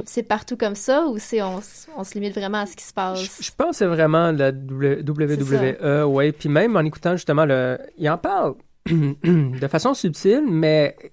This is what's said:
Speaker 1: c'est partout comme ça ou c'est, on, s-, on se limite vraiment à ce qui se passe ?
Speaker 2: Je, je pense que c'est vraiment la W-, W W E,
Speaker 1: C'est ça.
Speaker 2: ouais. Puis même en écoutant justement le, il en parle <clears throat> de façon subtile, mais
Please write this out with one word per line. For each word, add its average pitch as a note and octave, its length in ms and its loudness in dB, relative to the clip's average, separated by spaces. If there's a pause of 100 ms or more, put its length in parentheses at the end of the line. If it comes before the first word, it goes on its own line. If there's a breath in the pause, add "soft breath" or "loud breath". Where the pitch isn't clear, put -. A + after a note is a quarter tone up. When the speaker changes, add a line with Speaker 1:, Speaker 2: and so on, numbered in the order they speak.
Speaker 1:
c'est - 180 -4
partout G#3+ 320 -4
comme G#3 180 -2
ça C4+ 320 0
ou A#3+ 140 -4
c'est, A3 240 -4
on, F#3+ 160 -6
s-, - 360 -18
on G#3+ 100 -8
se - 100 -12
limite G3+ 180 -4
vraiment G#3 260 -4
à G3+ 60 -4
ce - 120 -14
qui - 80 -14
se - 80 -16
passe ? F#3 280 -4
Speaker 2:
Je, - 220 -10
je - 120 -10
pense E4 160 0
que - 40 -8
c'est G#3 100 2
vraiment E3 460 4
la C#3 220 2
W-, C3+ 500 -2
W D3 340 0
W C#3 200 0
E, C3 220 0
Speaker 1:
C'est - 60 -6
ça. D3 220 2
Speaker 2:
ouais. C#3+ 240 4
Puis D3 180 -8
même G3+ 280 4
en - 20 4
écoutant D#3 380 -2
justement D#3 280 2
le, B2+ 320 0 (220)
il D3+ 100 0
en E3 80 0
parle B3 380 -2 (160)
<clears throat> - 160 -20
de C#3+ 840 2
façon B3 240 0
subtile, G#3 560 2
mais D#3 460 2 (180)